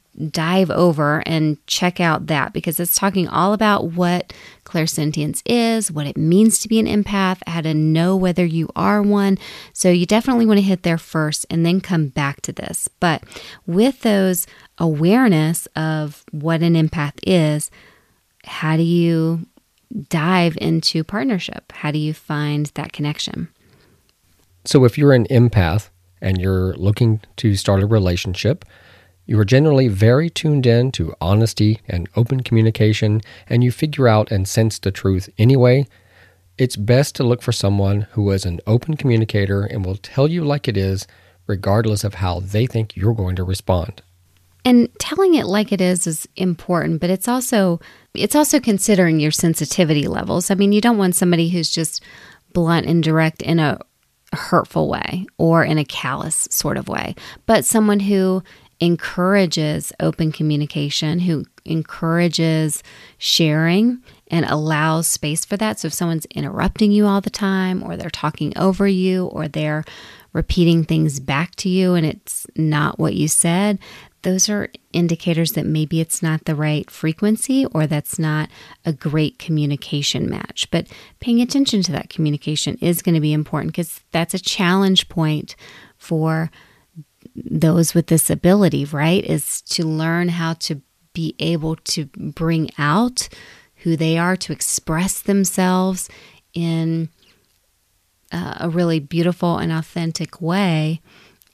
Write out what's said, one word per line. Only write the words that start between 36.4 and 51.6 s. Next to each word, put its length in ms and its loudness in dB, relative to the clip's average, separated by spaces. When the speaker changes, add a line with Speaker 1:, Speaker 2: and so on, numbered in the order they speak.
Speaker 2:
It's 200 -2
best 400 2
to 80 -2
look 180 2
for 100 -2
someone 600 0
who 180 0
is 160 -2
an 200 -4
open 300 0
communicator 680 0
and 200 -6
will 120 -4
tell 320 -2
you 160 -2
like 220 -2
it 120 -2
is, 280 -2
regardless 580 0
of 100 -4
how 260 -2
they 240 0
think 320 -4
you're 160 2
going 240 -2
to 80 -2
respond. 560 -2
Speaker 1:
And 240 6
telling 360 2
it 100 2
like 280 0
it 100 0
is 240 0
is 200 -6
important, 640 -2
but 80 0
it's 180 -2
also, 520 0
it's 200 -2
also 240 4
considering 600 2
your 100 2
sensitivity 800 0
levels. 420 -2
I 40 2
mean, 180 2
you 80 4
don't 160 2
want 180 2
somebody 360 2
who's 180 -2